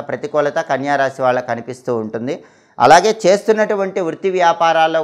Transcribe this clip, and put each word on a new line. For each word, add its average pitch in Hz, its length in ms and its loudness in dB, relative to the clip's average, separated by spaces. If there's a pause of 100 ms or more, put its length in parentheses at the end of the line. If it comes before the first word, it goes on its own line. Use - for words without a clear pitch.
ప్రతికూలత 147 500 -4 (120)
కన్యా 139 260 -2
రాశి 135 260 -4
వాళ్ళకు 127 240 0
కనిపిస్తూ 120 560 -6
ఉంటుంది. 117 320 -8 (440)
అలాగే 170 320 6 (160)
చేస్తున్నటువంటి 202 720 0
వృత్తి 175 300 -4
వ్యాపారాల్లో 165 720 2